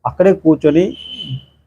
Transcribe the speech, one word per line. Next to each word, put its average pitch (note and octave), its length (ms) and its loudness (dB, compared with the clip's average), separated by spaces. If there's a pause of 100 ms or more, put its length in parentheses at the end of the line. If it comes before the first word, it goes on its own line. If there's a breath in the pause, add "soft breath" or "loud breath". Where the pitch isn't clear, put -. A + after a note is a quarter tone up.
అక్కడే F#3+ 260 0
కూర్చొని D#3+ 640 0 (720)